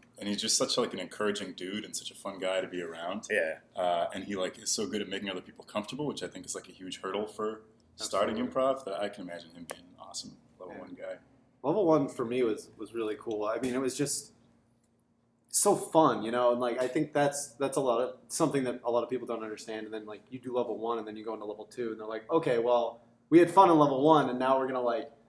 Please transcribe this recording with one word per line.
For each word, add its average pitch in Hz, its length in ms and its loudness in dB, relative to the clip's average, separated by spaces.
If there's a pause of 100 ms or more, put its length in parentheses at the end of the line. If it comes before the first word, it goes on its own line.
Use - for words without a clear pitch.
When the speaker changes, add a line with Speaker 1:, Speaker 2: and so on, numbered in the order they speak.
(180)
Speaker 1:
and 101 100 -8
he's 101 120 -2
just 107 180 0
such, 131 180 0
like, 120 160 0
an 101 60 -8
encouraging 98 560 -4
dude 101 300 -8
and 90 120 -10
such - 140 -8
a - 40 -20
fun 95 240 -12
guy 92 220 0
to 90 80 -4
be 87 140 -6
around. 85 480 -8
Speaker 2:
Yeah. 82 240 0 (200)
Speaker 1:
Uh, 87 400 0
and 95 100 -8
he, 98 120 -6
like, 92 220 -4
is 104 120 -6
so 113 160 -2
good 104 140 -4
at 98 80 -6
making 98 220 -6
other 92 100 -6
people - 240 -20
comfortable, 127 420 -6
which 117 160 -6
I 92 60 -6
think 90 160 -14
is, - 100 -8
like, 92 140 -10
a 92 40 -20
huge 92 280 -12
hurdle 98 260 -4
for 107 360 -6 (340)
starting 110 420 -2
Speaker 3:
Absolutely. 123 220 -2
Speaker 1:
improv, 131 240 0
that 95 160 -6
I 104 80 -2
can 101 160 -12
imagine 85 280 -12
him 85 180 -18
being - 120 -14
an - 180 -20
awesome 98 360 -14 (220)
level 90 160 -14
Speaker 3:
Yeah. 101 80 -14
Speaker 1:
one 90 120 -16
guy. 92 220 -10 (460)
Speaker 3:
Level 175 240 4
one 147 220 6
for - 180 -4
me 123 160 0
was, 107 340 0
was 107 180 -14
really 110 240 -4
cool. 104 280 -4
I 113 140 -2
mean, 123 140 -2
it 131 60 0
was 131 160 -2
just - 360 -4 (1160)
so - 260 4
fun, 135 480 4
you 110 80 -4
know, 120 220 4
and, 123 80 0
like, 123 200 -2
I 127 60 0
think 147 260 0
that's, 143 420 0
that's 135 220 -2
a 151 40 2
lot 127 200 2
of, 123 140 -2 (140)
something 139 360 0
that 123 200 -4
a 120 60 0
lot 120 120 2
of 113 80 -6
people 117 160 -4
don't 113 160 -6
understand. 110 440 -10
And 107 60 -12
then, 107 140 -10
like, 104 140 -14 (100)
you 127 80 -12
do 123 160 -10
level 110 240 -2
one 113 200 -2
and 110 100 -8
then 107 80 -10
you 110 80 -12
go 110 100 -6
into 107 120 -10
level 104 180 -10
two 117 260 -6
and 110 80 -8
they're 107 80 -10
like, 110 240 -8
"Okay, 151 300 2
well, 120 400 2 (300)
we 156 100 10
had 170 100 8
fun 190 180 10
in 170 100 8
level 135 240 6
one 147 280 8
and 123 80 -4
now 131 200 4
we're 131 100 0
gonna, 127 120 -2
like, 113 300 -2 (180)